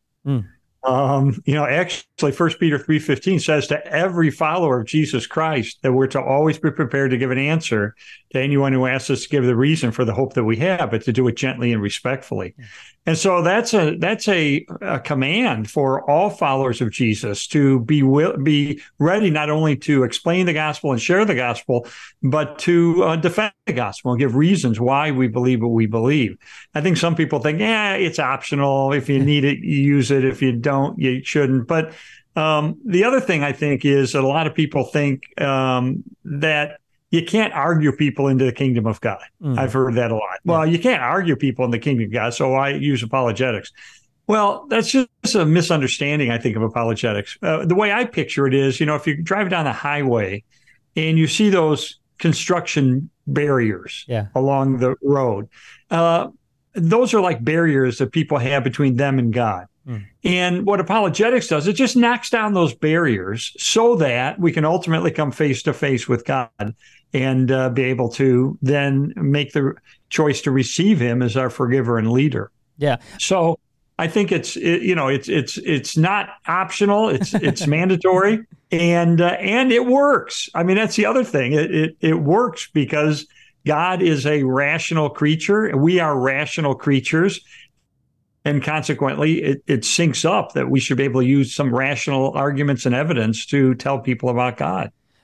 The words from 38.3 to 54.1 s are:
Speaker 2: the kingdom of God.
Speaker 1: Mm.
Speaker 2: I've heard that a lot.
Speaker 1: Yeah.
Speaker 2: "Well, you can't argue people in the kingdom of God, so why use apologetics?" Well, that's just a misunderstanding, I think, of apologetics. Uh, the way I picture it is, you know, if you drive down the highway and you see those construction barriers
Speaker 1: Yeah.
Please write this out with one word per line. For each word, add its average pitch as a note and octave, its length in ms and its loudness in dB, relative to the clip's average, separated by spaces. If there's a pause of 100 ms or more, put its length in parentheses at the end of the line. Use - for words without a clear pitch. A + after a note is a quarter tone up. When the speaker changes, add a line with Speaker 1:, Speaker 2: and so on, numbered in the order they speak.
Speaker 2:
the B2 60 0
kingdom A#2+ 340 0
of A2 160 -2
God. G2+ 180 -4 (220)
Speaker 1:
Mm. C3+ 160 -2
Speaker 2:
I've C3 160 -2
heard C3 220 0
that A#2+ 140 0
a A2+ 40 -2
lot. G#2+ 80 -4 (220)
Speaker 1:
Yeah. E3+ 80 0
Speaker 2:
"Well, D#3+ 140 2
you E3 120 2
can't G3 240 0
argue D#3+ 340 0
people B2+ 300 -2
in A#2+ 40 0
the A#2 80 0
kingdom A#2 280 -2
of G2+ 60 -8
God, A#2 200 -2
so C3+ 160 -2
why C3+ 220 0
use C#3+ 320 -2
apologetics?" A#2 680 -2 (560)
Well, G#3 440 0
that's A3+ 200 0
just - 440 -2
a F#3+ 100 4
misunderstanding, D3+ 840 0
I A#2 80 0
think, A2 180 -2
of A2 60 -2
apologetics. A2 800 -2
Uh, D#3+ 240 -2
the E3+ 80 2
way G#3 180 2
I A#3+ 140 0
picture C#3+ 400 -2
it C3 80 0
is, C3+ 260 2
you D#3+ 60 0
know, D3+ 100 0
if C#3+ 100 -6
you D#3 160 -2
drive F#3+ 280 -2
down E3+ 160 -2
the B2+ 60 -2
highway A#2 720 -2 (540)
and D#3+ 220 2
you D#3+ 100 4
see G#3+ 220 2
those D#3 500 0 (180)
construction D#3+ 920 0 (160)
barriers C3 800 -2
Speaker 1:
Yeah. G#2+ 260 -4